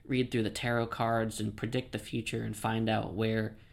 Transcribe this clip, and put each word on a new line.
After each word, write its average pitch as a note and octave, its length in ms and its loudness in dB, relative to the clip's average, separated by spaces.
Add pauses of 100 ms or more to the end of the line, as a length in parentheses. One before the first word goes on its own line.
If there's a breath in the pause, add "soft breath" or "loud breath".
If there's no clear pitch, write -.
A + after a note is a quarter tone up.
read B2+ 240 2
through A#2+ 140 2
the G#2 60 0
tarot A#2 380 0
cards A2+ 520 0
and A2 160 -2
predict B2 380 -4
the A2 60 -2
future A#2 440 -4
and A2 120 -4
find A2+ 340 2
out A2 240 2
where A2 420 0 (180 loud breath)